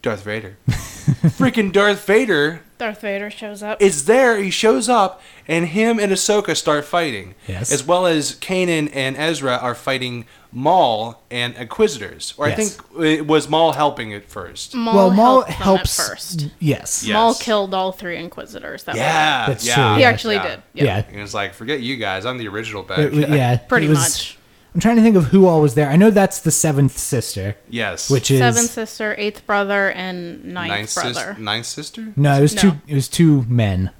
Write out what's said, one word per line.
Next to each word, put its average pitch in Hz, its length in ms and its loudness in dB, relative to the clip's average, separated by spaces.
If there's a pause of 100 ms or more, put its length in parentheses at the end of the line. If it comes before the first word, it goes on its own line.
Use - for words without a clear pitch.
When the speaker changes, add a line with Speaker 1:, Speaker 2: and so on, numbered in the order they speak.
Speaker 1:
Darth 104 200 -4
Vader. 107 400 -10
Speaker 2:
<laughs> - 80 0
Speaker 1:
Freaking - 1000 -2
Darth 202 320 2
Vader 170 560 0 (180)
Speaker 3:
Darth 214 220 -8
Vader 202 300 -8
shows 208 320 -14
up. 214 180 -6
Speaker 1:
is 160 240 2
there. 233 360 4
He 190 100 -2
shows 220 380 2
up, 208 340 2 (260)
and 170 180 0
him 220 320 0
and 202 140 0
Ahsoka 196 440 0
start 147 280 0
fighting. 117 500 -4 (140)
Speaker 2:
Yes. 92 240 -6
Speaker 1:
As 131 120 -2
well 180 220 2
as 156 300 0
Kanan 175 580 -2
and 135 220 -4
Ezra 139 400 -2
are 123 180 -4
fighting 123 520 -6 (260)
Maul 123 800 0
and 120 260 -4
Inquisitors. 120 800 -4
Or 147 120 -2
Speaker 2:
Yes. - 100 -2
Speaker 1:
I 220 40 -2
think - 420 -8
it 156 220 0
was 151 220 2
Maul 156 240 2
helping 139 400 -2
at 101 160 -14
first. - 460 -16
Speaker 3:
Maul 226 200 -2
Speaker 2:
Well, 190 160 6
Maul 226 320 6
Speaker 3:
helped - 60 -8
them - 80 -8
Speaker 2:
helps. 190 440 0
Speaker 3:
at 143 60 -4
first. 147 420 -8 (100)
Speaker 2:
Yes. - 440 -2
Speaker 1:
Yes. 214 120 -2
Speaker 3:
Maul 226 200 4
killed 202 380 -2
all 190 200 -2
three 180 260 -10
Inquisitors. - 680 -14
That 131 120 -8
Speaker 1:
Yeah. 151 520 0
Speaker 2:
That's 120 180 -4
Speaker 1:
Yeah. 120 80 0
Speaker 2:
true, 110 220 4
Speaker 3:
He - 60 4
Speaker 2:
yeah. 247 80 8
Speaker 3:
actually 220 260 -2
Speaker 1:
Yeah. 190 120 -2
Speaker 3:
did. 123 140 -10 (120)
Yeah. - 100 0
Speaker 2:
Yeah. 101 260 0
Speaker 1:
And 101 100 -12
it's 104 140 -12
like, 101 200 -6
"Forget 131 260 -6
you 123 160 -6
guys. 98 300 -4
I'm 127 100 -6
the 113 120 -8
original 107 340 -8
bad 95 160 -4
Speaker 2:
It 151 60 2
w-, 147 220 0
Speaker 1:
guy." 151 100 0
Speaker 2:
yeah. 123 200 2
Speaker 3:
Pretty 185 300 0
Speaker 2:
It 151 40 2
was 151 100 4
Speaker 3:
much. - 320 -2 (420)
Speaker 2:
I'm 175 60 0
trying 233 160 4
to 220 60 6
think 220 140 6
of 151 120 4
who 190 180 8
all 160 160 6
was 143 100 4
there. 143 160 0
I 143 80 2
know 208 140 8
that's 196 300 2
the 160 100 -2
seventh 143 480 0
sister. 101 580 -6 (140)
Speaker 1:
Yes. 107 400 -4
Speaker 2:
Which 131 200 0
is 135 100 4
Speaker 3:
Seventh 233 320 2
sister, 220 440 -8
eighth 208 300 -8
brother, 202 460 0
and 180 520 -10
ninth 180 240 -10
Speaker 1:
Ninth 104 220 -6
sis-, 180 120 -6 (120)
Speaker 3:
brother. 202 260 -8
Speaker 1:
ninth 110 240 -6
sister? 220 500 -14
Speaker 2:
No, 139 220 2
it 139 60 4
was 151 140 4
Speaker 3:
No. 202 40 -2
Speaker 2:
two. 190 120 6 (140)
It 147 80 -8
was 139 140 -2
two 147 400 4
men. 98 400 0 (120)